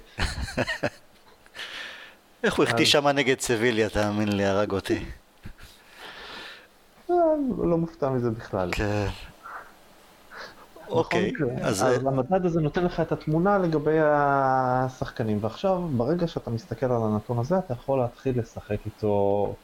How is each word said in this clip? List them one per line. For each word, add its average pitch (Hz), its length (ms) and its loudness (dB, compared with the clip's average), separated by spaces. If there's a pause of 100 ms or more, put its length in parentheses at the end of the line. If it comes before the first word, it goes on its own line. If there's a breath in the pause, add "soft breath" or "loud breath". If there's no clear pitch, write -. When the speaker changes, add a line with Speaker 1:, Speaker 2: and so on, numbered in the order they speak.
(180 loud breath)
Speaker 1:
<laughs> - 80 -2 (2250 loud breath)
איך 202 100 2
הוא 156 100 4
החטיא 117 200 2
Speaker 2:
אז - 60 4
Speaker 1:
שמה 143 220 4
נגד 135 280 2
סביליה, 113 480 2
תאמין 104 480 0
לי, 98 80 2
הרג 98 280 2
אותי. 87 320 -2 (2000 loud breath)
Speaker 2:
אה, 349 60 4 (420)
לא 170 200 2
מופתע 165 300 -2
מזה 123 220 0
בכלל. 104 420 -2
Speaker 1:
כן. 104 340 0 (1800 loud breath)
Speaker 2:
בכל - 120 -6
Speaker 1:
אוקיי, - 320 0
Speaker 2:
מקרה, 131 180 -2 (140)
Speaker 1:
אז, 120 220 0
Speaker 2:
אז 123 220 2
Speaker 1:
אה, 135 40 0
Speaker 2:
המדד 135 360 0
הזה 165 140 2
נותן 156 240 0
לך 175 160 0
את 160 120 -2
התמונה 165 460 2
לגבי 156 440 2
השחקנים, 131 1400 2
ועכשיו, 180 420 0 (140)
ברגע 160 300 0
שאתה - 240 -6
מסתכל 117 360 -4
על 123 160 2
הנתון 107 360 -2
הזה, 143 200 0
אתה 185 140 -4
יכול 135 260 -2
להתחיל 123 400 -2
לשחק - 480 -6
איתו 101 760 0